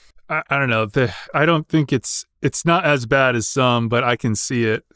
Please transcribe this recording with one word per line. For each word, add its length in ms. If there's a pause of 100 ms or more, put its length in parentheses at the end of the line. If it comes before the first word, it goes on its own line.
(300)
I, 200
I 80
don't 120
know. 180
The, 260 (200)
I 120
don't 220
think 260
it's, 320 (160)
it's 240
not 200
as 200
bad 300
as 120
some, 420
but 140
I 120
can 200
see 300
it. 180 (120)